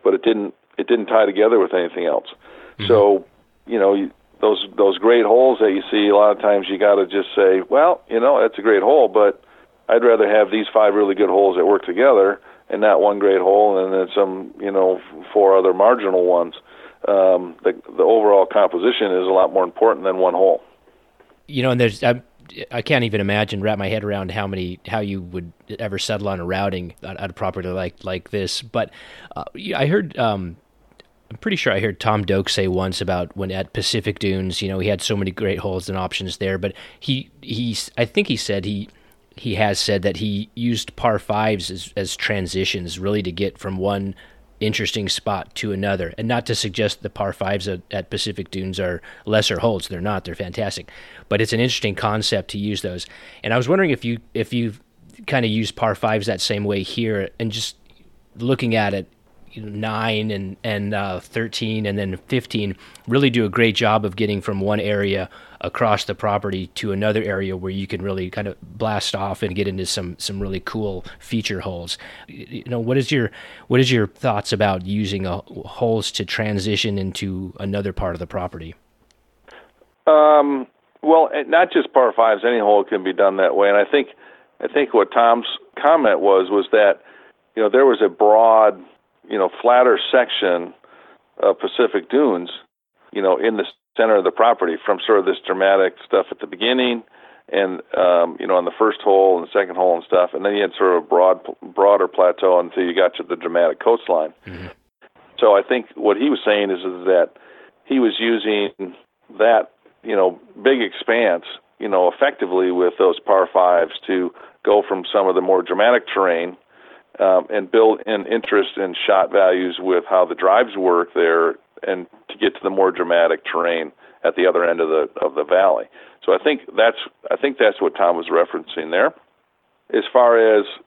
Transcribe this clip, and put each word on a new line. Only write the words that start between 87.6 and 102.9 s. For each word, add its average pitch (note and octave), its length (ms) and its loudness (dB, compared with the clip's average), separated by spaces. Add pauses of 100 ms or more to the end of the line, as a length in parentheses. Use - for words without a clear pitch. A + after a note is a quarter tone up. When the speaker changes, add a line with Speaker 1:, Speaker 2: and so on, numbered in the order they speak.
Speaker 1:
know, G#2+ 80 2
there C3 160 6
was A#2+ 180 4
a G2 40 2
broad, G#2+ 720 6 (460)
you A2 100 -4
know, F#2 120 0 (100)
flatter B2 380 4 (120)
section F2+ 640 0 (640)
of G2 200 2
Pacific G#2 520 -2
Dunes, A2 400 -2 (640)
you G2+ 100 -4
know, F#2 160 2
in A2 180 0
the G2 80 -2 (320)
center A2 200 4
of F#2+ 80 2
the F2+ 60 2
property G#2+ 540 2
from G2 220 -2
sort G#2+ 120 4
of F#2+ 80 0
this F#2+ 100 0 (100)
dramatic F#2+ 480 2 (120)
stuff F#2+ 240 0
at - 100 -12
the - 60 -10
beginning A#2+ 560 -2 (480)
and, F#2 320 -2 (140)
um, F2 440 2
you F#2 60 -6
know, F#2 100 2
on F2+ 80 2
the F2 140 -4
first A2 240 0
hole F#2+ 360 4
and E2 80 -6
the - 60 -20
second F#2 240 -2
hole F2+ 180 2
and E2+ 100 -4
stuff. F2+ 280 2
And E2 120 -8
then G#2 100 0
you G2+ 80 0
had F#2+ 160 -2
sort F#2 180 2
of D#2+ 80 -2
a - 20 -20
broad, F2+ 340 4 (340)
broader G2 340 4
plateau F2+ 500 2
until F2 260 -2
you F2 100 -2